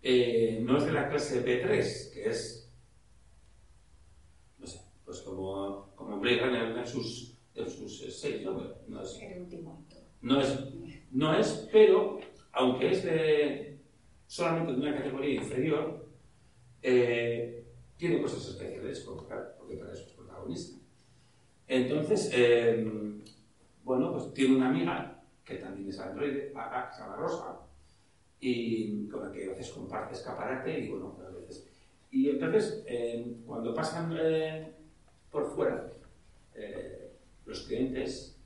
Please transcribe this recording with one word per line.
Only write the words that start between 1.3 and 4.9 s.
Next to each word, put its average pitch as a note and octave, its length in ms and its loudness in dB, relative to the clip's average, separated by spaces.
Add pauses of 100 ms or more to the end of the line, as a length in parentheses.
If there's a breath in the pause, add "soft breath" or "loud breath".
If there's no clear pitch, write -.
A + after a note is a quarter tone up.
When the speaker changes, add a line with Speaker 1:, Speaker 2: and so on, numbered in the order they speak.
Speaker 1:
P B2 160 2
tres, - 560 0
que - 160 -4
es, - 420 -6 (1900)
no - 80 -14
sé, - 140 -16 (240)